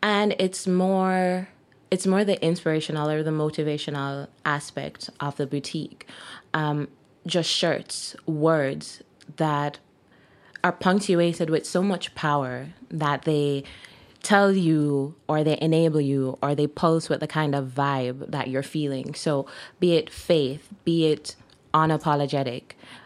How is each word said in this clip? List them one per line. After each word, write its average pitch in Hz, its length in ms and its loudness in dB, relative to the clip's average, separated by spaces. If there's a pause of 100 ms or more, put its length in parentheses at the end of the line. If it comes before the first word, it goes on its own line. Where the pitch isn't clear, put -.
And 208 380 2
it's 185 260 -2
more, 185 840 2 (440)
it's 185 160 0
more 196 180 4
the 196 180 0
inspirational 156 680 0
or 151 120 0
the 156 100 -2
motivational 147 960 -2 (180)
aspect - 760 -6
of 143 180 -4
the 143 80 -2
boutique. - 640 -8 (480)
Um, 147 320 -2 (400)
just 165 240 0
shirts, - 640 -4 (100)
words 151 760 -2 (340)
that 147 400 0 (840)
are 180 80 4
punctuated 175 800 2
with - 160 0
so 180 160 0
much 196 320 -2
power 139 540 -2 (200)
that 147 340 0
they 143 400 0 (600)
tell 202 280 6
you 151 640 2 (120)
or 151 160 2
they 151 180 2
enable 160 400 4
you 135 420 0
or 143 100 2
they 147 140 2
pulse 165 420 2
with 147 120 0
the 156 60 -4
kind 151 280 0
of 139 100 -2
vibe 131 640 -2
that 135 200 -4
you're 131 120 -2
feeling. 139 540 -6
So 139 320 -2 (320)
be 175 160 4
it 156 160 0
faith, 151 580 0 (160)
be 165 220 2
it 151 280 -2 (380)
unapologetic, 143 1000 0 (320)